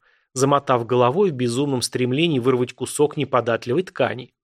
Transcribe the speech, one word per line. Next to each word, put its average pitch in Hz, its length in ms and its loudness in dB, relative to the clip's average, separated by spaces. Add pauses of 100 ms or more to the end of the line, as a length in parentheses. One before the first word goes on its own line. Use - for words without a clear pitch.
(340)
замотав 135 520 2
головой 123 460 2
в - 20 -4
безумном 123 480 -2
стремлении 131 580 -2
вырвать 123 320 0
кусок - 460 -2
неподатливой 120 640 -2
ткани. 123 500 -4 (100)